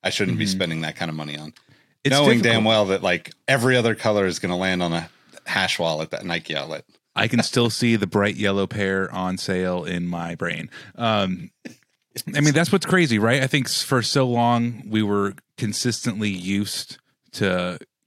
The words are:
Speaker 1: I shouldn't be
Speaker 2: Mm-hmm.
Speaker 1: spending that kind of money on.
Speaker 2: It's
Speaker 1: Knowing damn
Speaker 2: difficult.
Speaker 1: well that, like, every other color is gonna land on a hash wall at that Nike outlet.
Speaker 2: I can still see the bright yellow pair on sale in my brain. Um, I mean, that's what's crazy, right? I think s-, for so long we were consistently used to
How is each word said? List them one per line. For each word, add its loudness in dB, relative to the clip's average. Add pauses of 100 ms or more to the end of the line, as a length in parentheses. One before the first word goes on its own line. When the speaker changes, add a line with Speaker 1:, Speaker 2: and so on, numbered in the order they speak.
Speaker 1:
I -2
shouldn't 0
be 0
Speaker 2:
Mm-hmm. 0
Speaker 1:
spending -2
that -6
kind -6
of -8
money -8
on. -16 (480)
Speaker 2:
It's 0
Speaker 1:
Knowing 6
damn 2
Speaker 2:
difficult. 4
Speaker 1:
well 4
that, 0
like, 0 (140)
every 4
other 2
color 2
is -2
gonna -2
land 0
on 0
a -4 (360)
hash -2
wall 0
at -8
that -10
Nike -6
outlet. -8 (280)
Speaker 2:
I 2
can 2
still 2
see 2
the 0
bright 0
yellow 0
pair -2
on -4
sale -2
in -4
my -6
brain. -6 (260)
Um, -2 (800)
I 0
mean, 4
that's 2
what's 2
crazy, 4
right? 2
I 0
think 0
s-, -4
for 2
so 2
long 0
we 2
were 0 (240)
consistently -2
used -4 (360)
to -2 (280)